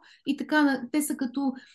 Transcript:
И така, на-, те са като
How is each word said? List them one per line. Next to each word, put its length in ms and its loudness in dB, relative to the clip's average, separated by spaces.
И 120 0
така, 260 2
на-, 280 2
те 100 2
са 160 -4
като 360 -2